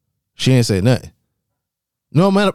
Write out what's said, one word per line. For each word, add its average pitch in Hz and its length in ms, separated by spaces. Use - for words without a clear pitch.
She - 180
ain't 120 140
say 95 140
nothing. 117 300
No, 190 200
matter, 196 220